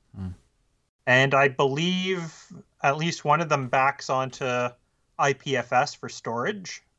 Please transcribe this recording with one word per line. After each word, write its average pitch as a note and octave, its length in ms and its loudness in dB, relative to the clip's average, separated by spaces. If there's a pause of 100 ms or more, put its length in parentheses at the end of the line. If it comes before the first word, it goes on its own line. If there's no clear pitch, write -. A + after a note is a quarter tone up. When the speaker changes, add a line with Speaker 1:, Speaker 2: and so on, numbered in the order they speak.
(140)
Speaker 1:
Hmm. F#2+ 160 -8 (760)
Speaker 2:
And C3+ 280 6
I C#3 120 6
believe E3 1080 -2 (300)
at C#3 160 2
least D#3+ 260 -4
one D3 160 4
of E3+ 80 -2
them C3+ 200 0
backs C3+ 420 0
onto B2+ 580 -2 (500)
I C#3+ 160 2
P C#3 220 -4
F A#2+ 160 -4
S C3 220 2
for - 140 -14
storage. C#3+ 720 -8 (160)